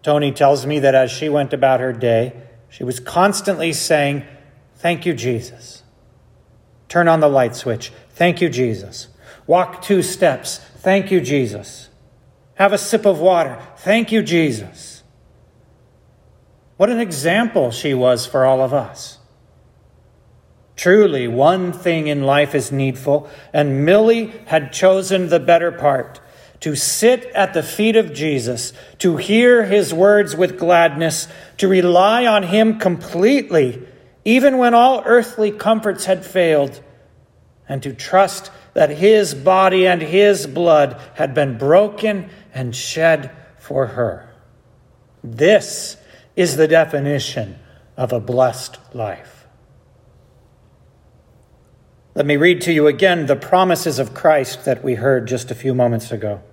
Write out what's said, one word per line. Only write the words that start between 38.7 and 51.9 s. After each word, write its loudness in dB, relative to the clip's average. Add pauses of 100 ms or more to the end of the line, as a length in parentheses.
that 2
his 2
body 2
and 2
his 2
blood 2 (200)
had -4
been -2
broken 0 (260)
and -6
shed -2 (280)
for -4
her. -6 (920)
This 0 (400)
is 0
the 4
definition -2 (400)
of -4
a -2
blessed -2 (160)
life. -12 (2750)